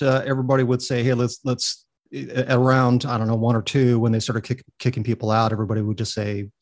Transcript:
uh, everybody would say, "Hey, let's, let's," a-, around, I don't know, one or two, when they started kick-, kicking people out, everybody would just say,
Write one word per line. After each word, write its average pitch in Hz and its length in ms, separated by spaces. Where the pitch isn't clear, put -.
uh, 131 240
everybody 131 380
would 123 180
say, 120 220
"Hey, 127 100
let's, 120 300
let's," - 420
a-, 131 320
around, 127 480
I 123 120
don't 110 100
know, 113 80
one 113 200
or 113 60
two, 123 380
when 113 140
they 110 80
started 113 220
kick-, - 200
kicking 113 240
people 110 280
out, 110 200
everybody 107 300
would 104 160
just 113 160
say, 104 360